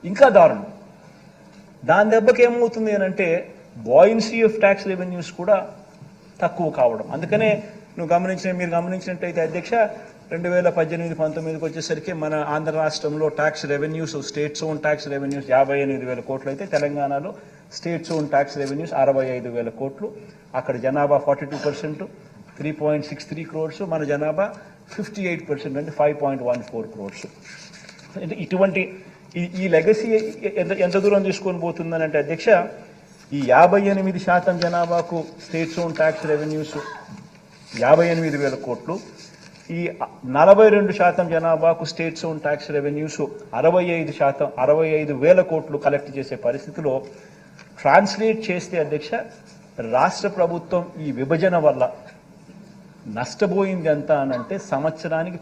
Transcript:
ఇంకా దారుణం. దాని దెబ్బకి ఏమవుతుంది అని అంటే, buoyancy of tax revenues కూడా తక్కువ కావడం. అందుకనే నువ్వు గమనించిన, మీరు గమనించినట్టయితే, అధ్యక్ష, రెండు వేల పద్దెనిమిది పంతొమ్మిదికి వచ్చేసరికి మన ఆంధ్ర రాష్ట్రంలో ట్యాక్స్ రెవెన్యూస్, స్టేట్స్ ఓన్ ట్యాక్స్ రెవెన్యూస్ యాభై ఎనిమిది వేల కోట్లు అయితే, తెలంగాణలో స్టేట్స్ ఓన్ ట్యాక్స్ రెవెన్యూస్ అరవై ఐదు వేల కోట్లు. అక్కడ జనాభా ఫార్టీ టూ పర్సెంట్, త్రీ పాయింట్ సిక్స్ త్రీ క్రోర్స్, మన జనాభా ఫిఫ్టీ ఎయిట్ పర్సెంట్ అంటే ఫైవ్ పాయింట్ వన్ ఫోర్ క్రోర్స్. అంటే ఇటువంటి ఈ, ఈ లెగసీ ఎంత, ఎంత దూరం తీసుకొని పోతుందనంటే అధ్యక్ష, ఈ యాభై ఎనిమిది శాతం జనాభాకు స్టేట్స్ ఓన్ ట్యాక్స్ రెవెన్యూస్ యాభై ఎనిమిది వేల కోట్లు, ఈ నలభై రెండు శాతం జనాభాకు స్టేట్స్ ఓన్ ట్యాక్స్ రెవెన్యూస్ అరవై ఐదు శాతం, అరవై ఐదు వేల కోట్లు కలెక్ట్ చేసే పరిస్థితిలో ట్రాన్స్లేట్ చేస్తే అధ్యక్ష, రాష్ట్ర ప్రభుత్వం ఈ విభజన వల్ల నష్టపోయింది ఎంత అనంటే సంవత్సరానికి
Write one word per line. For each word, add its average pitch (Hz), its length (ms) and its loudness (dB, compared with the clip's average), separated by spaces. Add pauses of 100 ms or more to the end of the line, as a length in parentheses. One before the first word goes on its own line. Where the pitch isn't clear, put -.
ఇంకా 202 240 8
దారుణం. 156 380 6 (1160)
దాని 202 260 6
దెబ్బకి 226 320 6
ఏమవుతుంది 226 500 2
అని 196 120 2
అంటే, 185 500 -2 (340)
buoyancy 220 580 6
of 214 140 4
tax 196 340 2
revenues 180 400 -8
కూడా 190 380 0 (720)
తక్కువ 165 280 -2
కావడం. 117 400 0
అందుకనే 208 520 0 (360)
నువ్వు 170 180 0
గమనించిన, 185 380 -2
మీరు 180 160 -4
గమనించినట్టయితే, 175 720 -4
అధ్యక్ష, 165 300 -4 (600)
రెండు 175 180 -6
వేల 180 200 2
పద్దెనిమిది 165 460 -2
పంతొమ్మిదికి 156 500 -4
వచ్చేసరికి 160 480 -6
మన 156 220 -4
ఆంధ్ర 151 380 -2
రాష్ట్రంలో 156 560 -2
ట్యాక్స్ 151 380 -2
రెవెన్యూస్, 151 560 -4
స్టేట్స్ 147 420 -6
ఓన్ 156 140 -6
ట్యాక్స్ 147 300 -2
రెవెన్యూస్ 139 420 -6
యాభై 139 300 4
ఎనిమిది 135 260 -2
వేల 127 140 -4
కోట్లు 131 300 -6
అయితే, 190 160 -8
తెలంగాణలో 143 680 -2 (380)
స్టేట్స్ 170 400 -8
ఓన్ 151 160 -2
ట్యాక్స్ 143 300 0
రెవెన్యూస్ 143 340 -6
అరవై 135 340 2
ఐదు 123 220 -6
వేల 117 200 -6
కోట్లు. 135 440 -10 (420)
అక్కడ 127 220 -4
జనాభా 139 420 2
ఫార్టీ 139 280 0
టూ 147 100 -10 (100)
పర్సెంట్, 147 360 -6 (540)
త్రీ 151 160 -6
పాయింట్ 151 340 -2
సిక్స్ - 220 -14
త్రీ 160 160 -10
క్రోర్స్, 156 380 -6
మన 160 220 -4
జనాభా 151 500 -2 (360)
ఫిఫ్టీ - 360 -10
ఎయిట్ 170 200 -4
పర్సెంట్ 139 320 -6
అంటే 156 140 -8
ఫైవ్ 147 280 2
పాయింట్ 135 220 -4
వన్ 120 200 -2
ఫోర్ 113 260 -10
క్రోర్స్. 104 380 -14 (880)
అంటే 180 300 -8
ఇటువంటి 185 380 2 (520)
ఈ, 175 80 -4 (200)
ఈ 190 60 0
లెగసీ 208 400 4 (540)
ఎంత, 170 100 -4 (140)
ఎంత 175 120 -2
దూరం 202 240 4
తీసుకొని 185 380 -4
పోతుందనంటే 165 580 -4
అధ్యక్ష, 147 300 -2 (840)
ఈ 143 140 -4
యాభై 175 340 8 (120)
ఎనిమిది 190 280 -2
శాతం 175 380 2
జనాభాకు 170 600 0 (240)
స్టేట్స్ 165 380 -6
ఓన్ 165 140 -4
ట్యాక్స్ 156 320 0
రెవెన్యూస్ 151 500 -2 (920)
యాభై 147 400 4
ఎనిమిది 160 320 -2
వేల 135 140 -2 (100)
కోట్లు, 123 280 -6 (760)
ఈ 170 100 -6 (560)
నలభై 196 320 10
రెండు 202 240 4
శాతం 175 380 2
జనాభాకు 165 540 2
స్టేట్స్ 160 420 -6
ఓన్ 156 140 -6
ట్యాక్స్ 147 360 -4
రెవెన్యూస్ 147 440 -4 (340)
అరవై 170 300 4 (140)
ఐదు 151 140 -4
శాతం, 139 360 0 (160)
అరవై 156 240 4 (120)
ఐదు 147 140 -4 (100)
వేల 185 160 8 (100)
కోట్లు 151 280 -4
కలెక్ట్ 143 400 -2
చేసే 131 180 -8 (100)
పరిస్థితిలో 139 460 -4 (840)
ట్రాన్స్లేట్ 208 720 4
చేస్తే 180 360 -6
అధ్యక్ష, 147 260 -6 (840)
రాష్ట్ర 180 320 2 (100)
ప్రభుత్వం 175 440 0 (220)
ఈ 147 40 -4 (120)
విభజన 165 360 2 (100)
వల్ల 131 160 4 (1400)
నష్టపోయింది 185 760 -2
ఎంత 147 180 -2 (140)
అనంటే 123 300 -4 (180)
సంవత్సరానికి 160 680 -4